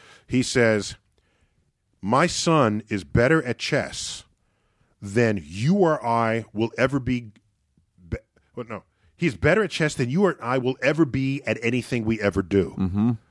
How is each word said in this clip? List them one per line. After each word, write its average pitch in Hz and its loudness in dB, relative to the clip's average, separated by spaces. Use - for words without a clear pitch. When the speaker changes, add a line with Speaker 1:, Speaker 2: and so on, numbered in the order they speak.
Speaker 1:
he 123 0
says, 113 0
"My 127 2
son 131 2
is 98 -4
better 127 4
at 123 -6
chess - -6
than 104 0
you 104 -2
or 160 2
I 113 0
will 110 -2
ever 131 0
be, 120 -6
be-, 110 -6
what, 117 -12
no. 104 -12
He's 139 -2
better 180 2
at 185 -4
chess 151 -2
than 127 -2
you 180 2
or 175 2
I 120 -2
will 127 -2
ever 151 4
be 135 -2
at 110 -2
anything 117 -2
we 110 0
ever 98 0
do." 90 2
Speaker 2:
Mm-hmm. 98 2